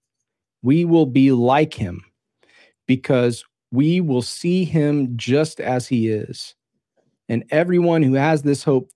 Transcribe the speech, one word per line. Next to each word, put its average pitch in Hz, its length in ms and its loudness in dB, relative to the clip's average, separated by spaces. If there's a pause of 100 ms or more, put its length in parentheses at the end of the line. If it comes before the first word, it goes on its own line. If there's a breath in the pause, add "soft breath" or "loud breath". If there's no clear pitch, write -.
(640)
we 151 220 2
will 165 220 4
be 131 260 4
like 131 420 2
him, 95 300 -8 (840 soft breath)
because 127 580 0 (280)
we 156 280 2
will 131 220 -2
see 180 420 -2
him 147 520 -2
just 143 440 -2
as 123 280 -4
he 113 200 -2
is. - 460 -8 (720)
And 113 220 -2
everyone 170 520 2
who 131 120 2
has 147 280 0
this 143 220 -2
hope 131 320 0